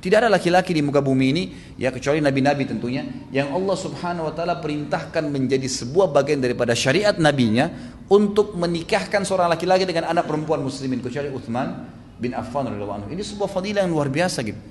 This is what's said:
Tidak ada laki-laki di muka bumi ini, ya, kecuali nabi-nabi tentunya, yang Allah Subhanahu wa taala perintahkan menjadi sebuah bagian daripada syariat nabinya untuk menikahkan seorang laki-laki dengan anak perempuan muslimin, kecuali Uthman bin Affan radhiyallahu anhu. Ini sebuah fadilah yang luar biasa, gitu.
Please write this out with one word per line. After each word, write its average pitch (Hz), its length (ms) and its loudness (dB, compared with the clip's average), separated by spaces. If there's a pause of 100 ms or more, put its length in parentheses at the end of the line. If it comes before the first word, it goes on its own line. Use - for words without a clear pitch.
Tidak 190 160 4
ada 240 80 4
laki-laki 180 480 4
di 156 80 2
muka 143 160 2
bumi 135 320 4
ini, 170 140 0 (340)
ya, 127 160 0
kecuali 139 240 0
nabi-nabi 139 480 2
tentunya, 123 400 -4 (240)
yang 139 240 -2
Allah 190 240 0
Subhanahu 165 520 -6
wa 156 40 -10
taala 170 240 -2
perintahkan 156 720 -4
menjadi 135 360 0
sebuah 156 440 2
bagian 143 320 2
daripada 120 320 2
syariat 190 440 2
nabinya 139 520 4 (400)
untuk 202 480 4
menikahkan 175 640 0
seorang 185 280 2
laki-laki 180 360 2
dengan 165 240 -2
anak 170 160 2
perempuan 151 360 -2
muslimin, 131 360 -4
kecuali 135 320 -6
Uthman 127 640 -6 (300)
bin 123 160 -4
Affan 127 320 -4
radhiyallahu 101 320 -6
anhu. 104 80 -10
Ini 170 160 -6
sebuah 202 240 -4
fadilah 202 320 -2
yang 180 120 0
luar 147 120 2
biasa, 147 400 -2
gitu. 104 120 -8 (120)